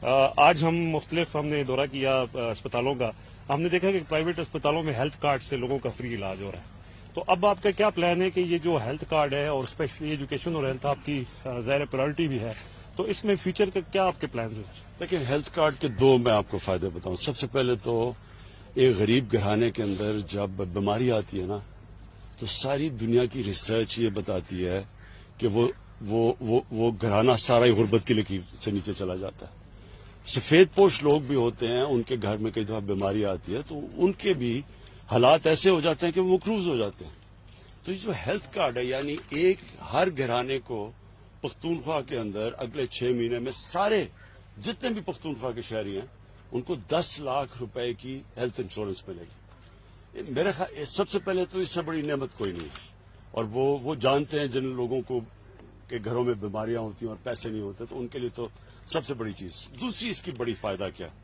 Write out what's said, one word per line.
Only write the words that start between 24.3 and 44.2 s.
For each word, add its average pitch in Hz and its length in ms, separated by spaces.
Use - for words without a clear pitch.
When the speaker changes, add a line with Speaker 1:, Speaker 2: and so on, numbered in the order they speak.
Speaker 2:
है 92 260
कि 123 80
वो, 113 240
वो, 113 400
वो, 120 300
वो 113 200
घराना 110 440
सारा 120 300
ही 123 60
गुर्बत 107 340
की 123 80
लकीर 98 280
से - 300
नीचे 101 220
चला 92 220
जाता 95 300
है। - 60
सफेद 160 500
पोश 190 280
लोग 147 240
भी 139 80
होते 120 320
हैं, 123 160
उनके 131 340
घर 104 200
में 107 160
कई 110 120
दफा 107 140
बीमारी 101 440
आती 92 280
है 123 120
तो 156 120
उनके 190 360
भी 123 320
हालात 127 380
ऐसे 160 220
हो 175 120
जाते 160 240
हैं 170 80
कि 170 60
वो 185 160
मकरूज 190 320
हो 147 100
जाते 101 280
हैं। - 120
तो 175 60
ये 196 60
जो 202 140
health 180 420
card 143 240
है, 123 100
यानी 143 320
एक 185 260
हर 170 280
घराने 131 500
को 113 340
पख्तूनख्वा 151 580
के 127 140
अंदर 107 380
अगले 127 340
छह 123 260
महीने 120 260
में 127 120
सारे 190 600